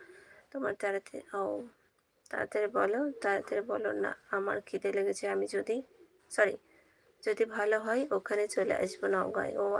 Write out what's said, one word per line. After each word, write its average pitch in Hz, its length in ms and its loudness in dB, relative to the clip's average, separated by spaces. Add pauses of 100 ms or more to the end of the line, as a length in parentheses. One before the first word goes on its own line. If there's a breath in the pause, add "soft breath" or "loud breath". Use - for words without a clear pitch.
(500 loud breath)
তোমার 262 260 -4
তাড়াতাড়ি, 196 440 -4 (140)
ও, 196 80 -2 (880)
তাড়াতাড়ি 208 360 0
বলো, 202 320 2 (220)
তাড়াতাড়ি 202 400 0
বলো 214 320 -2
না, 202 180 0 (200)
আমার 202 300 0
খিদে 196 320 -4
লেগেছে। 196 340 0
আমি 196 200 0
যদি, 202 280 -2 (560)
সরি, 208 240 2 (680 soft breath)
যদি 214 220 2
ভালো 220 340 2
হয় 226 220 0 (100)
ওখানে 208 360 2
চলে - 260 2
আসবো - 340 0
নওগাঁয়। 196 500 2
ও 202 80 2 (140)